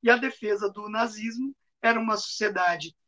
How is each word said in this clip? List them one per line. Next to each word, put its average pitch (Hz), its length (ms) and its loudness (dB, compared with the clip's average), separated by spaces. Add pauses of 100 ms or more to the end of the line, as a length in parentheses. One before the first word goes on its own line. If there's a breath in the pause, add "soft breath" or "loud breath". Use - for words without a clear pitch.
E 233 80 4
a 240 80 10
defesa 208 520 -2
do 208 200 -12
nazismo 226 640 -4 (260)
era 226 180 4
uma 220 180 0
sociedade 180 800 -2 (120)